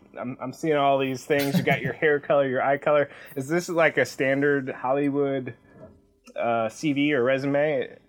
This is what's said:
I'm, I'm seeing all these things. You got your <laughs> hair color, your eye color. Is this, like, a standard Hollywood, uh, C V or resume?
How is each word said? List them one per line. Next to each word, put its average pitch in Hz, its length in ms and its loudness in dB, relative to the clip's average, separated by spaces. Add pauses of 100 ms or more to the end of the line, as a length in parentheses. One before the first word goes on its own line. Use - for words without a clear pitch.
(180)
I'm, 123 220 -8
I'm 127 140 -10
seeing 151 240 0
all 139 200 4
these 131 280 -4
things. 143 320 2
You 139 60 2
got 135 180 2
your 131 120 -4
<laughs> - 80 -10
hair 151 200 2
color, 143 260 2
your 127 160 0
eye 139 140 2
color. 147 320 2 (260)
Is 135 140 -6
this, 170 180 -2
like, 160 300 2
a 131 80 4
standard 139 640 0
Hollywood, 139 840 -2 (840)
uh, 113 300 0
C 147 240 -4
V 143 200 0
or 127 100 2
resume? 139 760 0 (120)